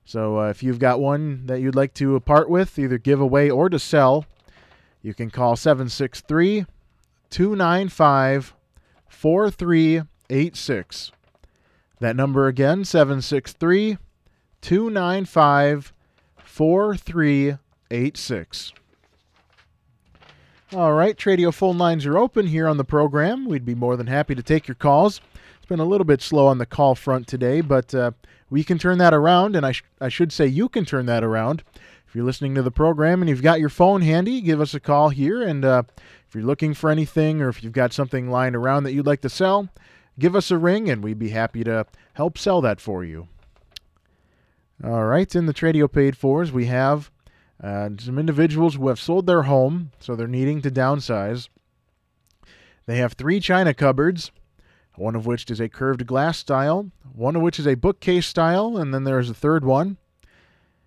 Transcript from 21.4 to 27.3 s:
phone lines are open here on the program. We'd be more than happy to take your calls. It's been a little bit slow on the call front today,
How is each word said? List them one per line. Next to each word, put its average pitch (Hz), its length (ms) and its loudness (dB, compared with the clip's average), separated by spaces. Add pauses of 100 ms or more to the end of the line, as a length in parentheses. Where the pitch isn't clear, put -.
phone 185 240 0
lines 165 280 0
are 147 120 0
open 220 300 0
here 160 200 0
on 151 100 2
the 139 60 -2
program. 151 600 0
We'd 147 180 -4
be 120 120 -4
more 123 200 -2
than 120 120 -8
happy 139 280 -2
to 117 80 -10
take 156 240 0
your 123 80 -10
calls. 151 460 2 (360)
It's - 120 -20
been 175 100 -2
a 160 60 -2
little 190 180 0
bit 147 180 2
slow 143 260 4
on 135 100 4
the 120 80 -4
call 135 300 2
front 127 320 -4
today, 127 340 -2